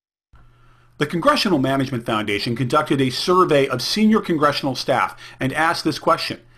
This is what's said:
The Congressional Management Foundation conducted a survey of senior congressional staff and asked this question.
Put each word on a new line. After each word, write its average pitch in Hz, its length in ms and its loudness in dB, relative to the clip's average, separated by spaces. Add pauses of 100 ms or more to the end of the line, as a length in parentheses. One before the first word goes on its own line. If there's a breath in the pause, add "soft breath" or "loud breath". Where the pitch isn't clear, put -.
(960 soft breath)
The 147 100 -2
Congressional 185 520 2
Management 131 460 -2
Foundation 107 500 -2
conducted 147 460 0
a 131 80 0
survey 175 580 2
of 127 140 -4
senior 214 400 2
congressional 151 540 0
staff 113 420 -2 (240 loud breath)
and 131 100 -2
asked 160 320 0
this 156 160 -2
question. - 400 -2 (180 soft breath)